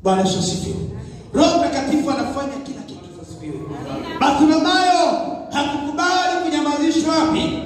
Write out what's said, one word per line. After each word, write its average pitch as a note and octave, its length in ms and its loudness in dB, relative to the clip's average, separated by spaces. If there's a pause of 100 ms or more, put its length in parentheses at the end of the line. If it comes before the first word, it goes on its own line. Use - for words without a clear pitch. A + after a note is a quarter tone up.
Bwana F#3+ 200 2
Yesu F#3+ 160 0
asifiwe. - 380 -4 (580)
Roho E4+ 240 4
Mtakatifu C#4+ 520 0
anafanya C#4 540 -4
kila - 180 -12
kitu. - 180 -14 (220)
Asifiwe. D#3 380 -12 (600)
Bartimayo D#4+ 1160 4 (160)
hakukubali D#4 800 0 (120)
kunyamazishwa D4+ 760 2
wapi? - 480 0